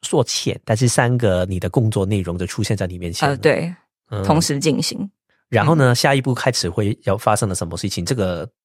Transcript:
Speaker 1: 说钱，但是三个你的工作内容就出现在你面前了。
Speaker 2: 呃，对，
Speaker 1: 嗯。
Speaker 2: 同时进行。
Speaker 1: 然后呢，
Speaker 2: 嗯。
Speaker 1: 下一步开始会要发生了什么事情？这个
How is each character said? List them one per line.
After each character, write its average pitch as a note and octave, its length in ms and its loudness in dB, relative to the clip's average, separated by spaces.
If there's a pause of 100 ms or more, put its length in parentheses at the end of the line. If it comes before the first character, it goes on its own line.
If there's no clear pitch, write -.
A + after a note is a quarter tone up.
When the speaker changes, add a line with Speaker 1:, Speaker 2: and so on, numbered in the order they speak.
Speaker 1:
说 D3 220 2
钱， - 400 -4
但 A2+ 100 0
是 A#2+ 120 2
三 B2 320 2
个 F#2 280 2
你 F#2 120 -2
的 F2 100 -2
工 A2 220 2
作 G2 160 0
内 G2+ 140 0
容 F2 180 -4
就 F2+ 80 -4
出 - 160 -4
现 G2+ 140 -2
在 F#2+ 100 -2
你 F2+ 100 -8
面 F2 160 -6
前 C#3+ 160 0
了。 C#3+ 60 -2
Speaker 2:
呃， - 40 -6
对， E3+ 360 0 (340)
Speaker 1:
嗯。 G#2 160 -6
Speaker 2:
同 D#3 160 4
时 D3+ 160 0
进 C#3 240 0
行。 - 300 -6 (380)
Speaker 1:
然 A2 180 2
后 D#3+ 80 6
呢， C3+ 160 6
Speaker 2:
嗯。 A#2+ 60 4
Speaker 1:
下 C#3+ 180 2
一 C3+ 80 2
步 C3 100 0
开 B2+ 200 0
始 F2+ 180 -2
会 G#2 320 0
要 G2 160 0
发 G#2+ 160 2
生 G#2 140 0
了 F#2 60 -4
什 F2 120 -6
么 E2+ 100 -8
事 G2+ 120 -4
情？ F2 180 -6
这 C3+ 80 0
个 F#2 340 -2 (160)